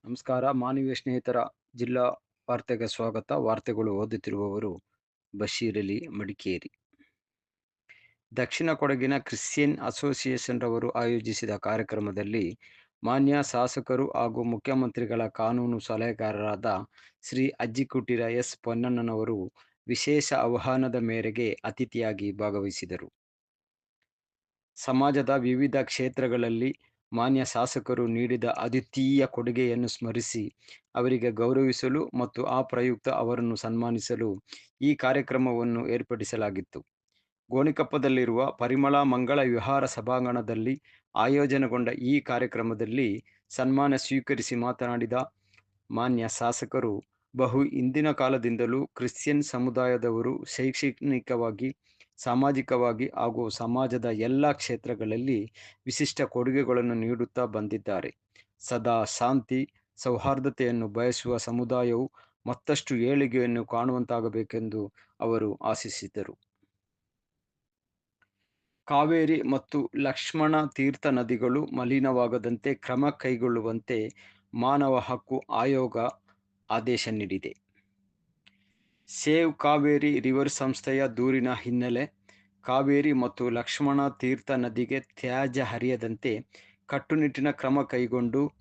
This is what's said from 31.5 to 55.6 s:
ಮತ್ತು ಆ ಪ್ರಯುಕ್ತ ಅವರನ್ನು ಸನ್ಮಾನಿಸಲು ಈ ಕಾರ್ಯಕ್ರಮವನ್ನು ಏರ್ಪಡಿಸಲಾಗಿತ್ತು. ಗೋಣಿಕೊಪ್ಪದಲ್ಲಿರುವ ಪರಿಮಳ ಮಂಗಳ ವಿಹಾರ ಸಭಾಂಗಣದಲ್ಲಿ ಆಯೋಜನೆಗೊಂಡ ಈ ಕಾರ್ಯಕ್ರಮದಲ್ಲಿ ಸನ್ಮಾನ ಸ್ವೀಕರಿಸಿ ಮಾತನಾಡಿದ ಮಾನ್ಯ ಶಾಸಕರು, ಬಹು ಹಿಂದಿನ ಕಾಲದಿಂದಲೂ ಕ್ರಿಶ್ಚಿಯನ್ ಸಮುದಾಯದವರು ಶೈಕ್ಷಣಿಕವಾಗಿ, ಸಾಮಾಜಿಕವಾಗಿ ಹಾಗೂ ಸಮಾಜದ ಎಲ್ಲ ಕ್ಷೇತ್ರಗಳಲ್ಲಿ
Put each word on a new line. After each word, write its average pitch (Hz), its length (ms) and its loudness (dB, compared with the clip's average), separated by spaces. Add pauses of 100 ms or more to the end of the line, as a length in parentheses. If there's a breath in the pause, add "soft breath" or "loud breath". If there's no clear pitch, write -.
ಮತ್ತು 123 300 -2
ಆ 131 180 0
ಪ್ರಯುಕ್ತ 123 460 0
ಅವರನ್ನು 117 480 0
ಸನ್ಮಾನಿಸಲು 113 840 -2 (380 loud breath)
ಈ 143 140 4
ಕಾರ್ಯಕ್ರಮವನ್ನು 127 920 2
ಏರ್ಪಡಿಸಲಾಗಿತ್ತು. 107 1000 -4 (640)
ಗೋಣಿಕೊಪ್ಪದಲ್ಲಿರುವ 131 1000 2
ಪರಿಮಳ 139 460 2
ಮಂಗಳ 135 460 4
ವಿಹಾರ 131 420 2
ಸಭಾಂಗಣದಲ್ಲಿ 120 1000 -2 (340 soft breath)
ಆಯೋಜನೆಗೊಂಡ 127 720 4
ಈ 127 320 2
ಕಾರ್ಯಕ್ರಮದಲ್ಲಿ 113 1040 -2 (240 soft breath)
ಸನ್ಮಾನ 135 480 2
ಸ್ವೀಕರಿಸಿ 131 580 -2
ಮಾತನಾಡಿದ 120 580 -2 (800 soft breath)
ಮಾನ್ಯ 117 380 0
ಶಾಸಕರು, 120 760 -2 (320)
ಬಹು 127 260 2
ಹಿಂದಿನ 143 500 2
ಕಾಲದಿಂದಲೂ 123 760 0
ಕ್ರಿಶ್ಚಿಯನ್ 147 560 -2
ಸಮುದಾಯದವರು 123 1040 0
ಶೈಕ್ಷಣಿಕವಾಗಿ, 127 1300 -2 (400 soft breath)
ಸಾಮಾಜಿಕವಾಗಿ 127 1000 2
ಹಾಗೂ 117 320 -2
ಸಮಾಜದ 120 560 -2
ಎಲ್ಲ 123 480 2
ಕ್ಷೇತ್ರಗಳಲ್ಲಿ 113 1000 -4 (340 loud breath)